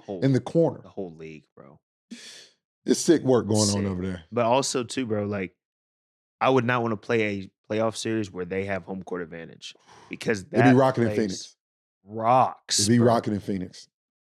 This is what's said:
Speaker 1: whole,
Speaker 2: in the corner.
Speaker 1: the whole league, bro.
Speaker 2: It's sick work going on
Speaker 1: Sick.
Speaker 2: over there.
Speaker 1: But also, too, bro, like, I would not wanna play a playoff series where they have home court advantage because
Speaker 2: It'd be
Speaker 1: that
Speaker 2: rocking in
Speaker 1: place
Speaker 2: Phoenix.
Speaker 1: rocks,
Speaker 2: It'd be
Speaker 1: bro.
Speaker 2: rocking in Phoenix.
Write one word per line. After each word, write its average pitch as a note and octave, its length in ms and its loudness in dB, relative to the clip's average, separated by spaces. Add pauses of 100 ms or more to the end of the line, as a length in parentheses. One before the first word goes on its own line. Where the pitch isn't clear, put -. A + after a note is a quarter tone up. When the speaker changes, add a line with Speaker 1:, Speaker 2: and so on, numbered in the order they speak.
Speaker 1:
whole, G2 220 -10
Speaker 2:
in C3+ 120 4
the B2 60 2
corner. D#3+ 420 0
Speaker 1:
the - 80 -20
whole F2+ 260 -10
league, D#2+ 280 -16 (120)
bro. C2 220 -20 (1040)
Speaker 2:
It's - 160 2
sick D3 220 4
work B2 240 2
going G#2+ 140 2
on G#2+ 80 4
Speaker 1:
Sick. G2+ 180 -2
Speaker 2:
over F#2 160 -4
there. F2+ 280 -8
Speaker 1:
But A#2 140 -2
also, B2+ 400 0
too, B2+ 220 -6
bro, G#2+ 180 -4
like, G2+ 300 -6 (880)
I B2 80 4
would C3 160 4
not B2 160 0
wanna A2+ 160 -2
play A#2 240 0
a G2+ 280 -4 (220)
playoff A2 240 0
series A2 340 -4
where F2+ 140 -8
they F#2+ 220 -4
have F#2+ 180 -6
home F#2+ 180 -10
court F2+ 200 -8
advantage E2 520 -16 (360)
because G#2+ 300 -4
Speaker 2:
It'd F2+ 100 -16
be - 80 0
Speaker 1:
that B2 180 6
Speaker 2:
rocking C3 280 4
in A2+ 100 2
Speaker 1:
place - 40 -6
Speaker 2:
Phoenix. - 380 -6 (480)
Speaker 1:
rocks, A2 760 0
Speaker 2:
It'd G2+ 100 2
be A#2+ 80 6
Speaker 1:
bro. A#2 80 6
Speaker 2:
rocking A#2 280 2
in G2 60 -2
Phoenix. F#2 480 -8 (380)